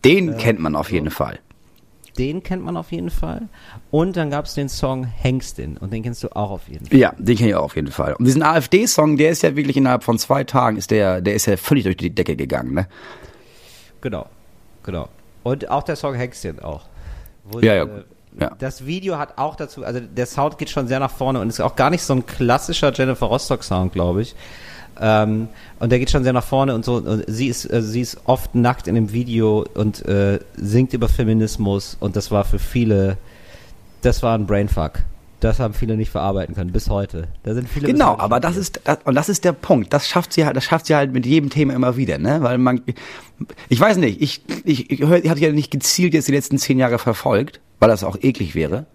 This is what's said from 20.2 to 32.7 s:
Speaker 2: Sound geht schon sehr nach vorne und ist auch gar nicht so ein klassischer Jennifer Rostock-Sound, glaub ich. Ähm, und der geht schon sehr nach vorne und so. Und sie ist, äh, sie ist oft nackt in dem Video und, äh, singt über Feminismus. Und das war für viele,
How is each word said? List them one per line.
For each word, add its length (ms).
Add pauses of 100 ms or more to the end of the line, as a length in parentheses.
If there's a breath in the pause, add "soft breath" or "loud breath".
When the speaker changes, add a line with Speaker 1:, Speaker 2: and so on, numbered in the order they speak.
Speaker 2:
Sound 300
geht 140
schon 180
sehr 120
nach 100
vorne 300
und 100
ist 100
auch 160
gar 140
nicht 120
so 120
ein 100
klassischer 680
Jennifer 320
Rostock-Sound, 680
glaub 240
ich. 180 (640 loud breath)
Ähm, 500 (300 loud breath)
und 140
der 60
geht 120
schon 140
sehr 80
nach 100
vorne 320
und 80
so. 120
Und 320
sie 220
ist, 220
äh, 120
sie 180
ist 240
oft 300
nackt 340
in 60
dem 180
Video 640
und, 320
äh, 340 (160)
singt 380
über 160
Feminismus. 880
Und 160
das 140
war 140
für 140
viele, 600 (840 soft breath)